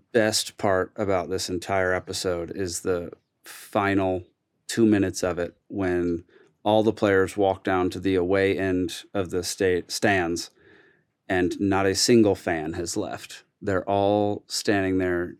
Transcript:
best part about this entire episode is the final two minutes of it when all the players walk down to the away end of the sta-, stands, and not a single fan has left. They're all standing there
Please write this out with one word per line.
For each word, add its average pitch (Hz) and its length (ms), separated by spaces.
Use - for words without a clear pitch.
best 110 440
part 92 380
about 95 340
this 92 200
entire 92 420
episode 92 600
is 90 300
the 87 300
final 98 800
two 117 180
minutes 98 380
of 90 160
it 87 160
when 87 540
all 110 160
the 107 100
players 98 460
walk 95 260
down 92 280
to 92 80
the 92 160
away 95 420
end 90 460
of 95 160
the 92 140
sta-, 92 440
stands, 87 600
and 90 320
not 98 240
a 98 80
single 107 400
fan 82 400
has 85 240
left. - 460
They're 98 260
all 104 600
standing 95 500
there 87 420